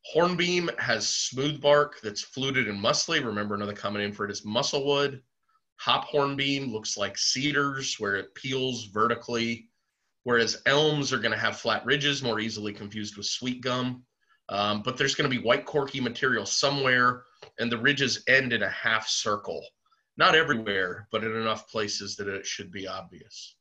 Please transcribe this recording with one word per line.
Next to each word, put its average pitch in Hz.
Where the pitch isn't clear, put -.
Hornbeam 175
has 110
smooth 135
bark 147
that's 104
fluted 131
and 101
muscly. 147
Remember, 104
another 104
common 104
name 101
for 101
it 101
is 95
musclewood. 139
Hop -
hornbeam 139
looks 107
like 101
cedars 139
where 101
it -
peels 127
vertically, 117
whereas 117
elms 143
are 120
gonna 110
have 107
flat 110
ridges, 139
more 110
easily 107
confused 101
with 104
sweet 123
gum. 127
Um, 104
but 127
there's 139
gonna 143
be 127
white 120
corky 135
material 120
somewhere, 127
and 120
the 117
ridges 131
end 127
in 107
a 95
half 110
circle. 101
Not 165
everywhere, 104
but 107
in 110
enough 113
places 104
that 98
it 98
should 101
be 95
obvious. 92